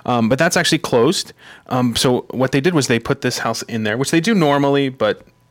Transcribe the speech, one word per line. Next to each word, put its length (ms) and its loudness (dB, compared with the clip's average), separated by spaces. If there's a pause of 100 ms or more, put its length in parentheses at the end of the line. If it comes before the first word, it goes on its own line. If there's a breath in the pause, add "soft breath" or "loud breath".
Um, 240 0
but 100 0
that's 160 2
actually 240 0
closed. 540 0 (340 loud breath)
Um, 300 -2
so 340 0
what 220 -2
they 80 2
did 120 0
was 140 0
they 120 0
put 220 -4
this 180 -4
house 240 -6
in 200 -6
there, 140 -2
which 140 -2
they 100 2
do 120 0
normally, 560 2
but 320 -2 (300)